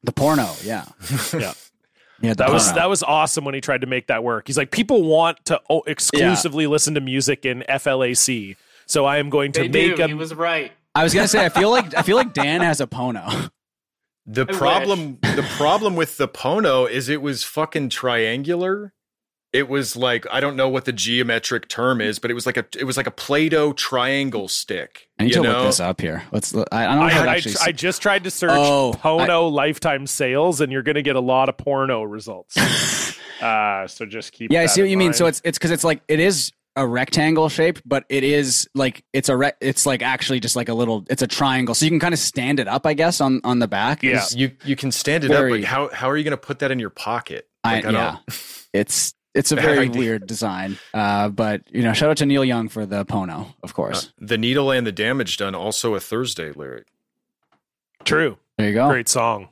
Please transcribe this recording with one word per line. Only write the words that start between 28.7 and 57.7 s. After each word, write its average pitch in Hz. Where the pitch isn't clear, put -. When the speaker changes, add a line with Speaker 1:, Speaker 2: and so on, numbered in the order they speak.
Speaker 2:
Pono 160
Speaker 1:
I 170
Speaker 2:
lifetime 143
sales, 143
and 139
you're 135
gonna 147
get 135
a 131
lot 131
of 135
porno 135
results. 104
Speaker 1:
<laughs> -
Speaker 2:
Uh, 104
so -
just 107
keep 113
Speaker 1:
Yeah, 165
I -
Speaker 2:
that -
Speaker 1:
see 185
what -
Speaker 2:
in 196
Speaker 1:
you 190
mean. 190
Speaker 2:
mind. 156
Speaker 1:
So 170
it's, 156
it's 165
'cause 170
it's 160
like, 160
it 156
is 175
a 139
rectangle 156
shape, 165
but 135
it 135
is 139
like, 135
it's 135
a 131
re-, 139
it's, 135
like, 131
actually 131
just, -
like, 120
a 117
little, 113
it's 131
a 127
triangle. 127
So 151
you 160
can 165
kinda 170
stand 135
it 101
up, 127
I 151
guess, 160
on, 131
on 123
the 120
back. 113
Speaker 2:
Yeah. 127
Speaker 1:
It's 98
Speaker 4:
You, 131
you 139
can 135
stand 147
it 139
Speaker 1:
very 135
Speaker 4:
up, 107
but -
how, 135
how 127
are 143
you 151
gonna 147
put -
that 139
in 131
your 110
pocket? -
Speaker 1:
I, 113
Speaker 4:
Like, 113
I 110
don't 110
Speaker 1:
yeah. 95
It's, -
it's -
a 151
Speaker 4:
<laughs> -
Bad 160
Speaker 1:
very 151
Speaker 4:
idea. 120
Speaker 1:
weird 113
design. 98
Uh, 101
but, 104
you 120
know, 113
shout 147
out 151
to 151
Neil 139
Young 117
for 107
the 101
Pono, 92
of 87
course. 87
Speaker 4:
Uh, -
The 113
Needle 135
and 123
the 104
Damage 110
Done, 98
also 107
a 95
Thursday 110
lyric. 65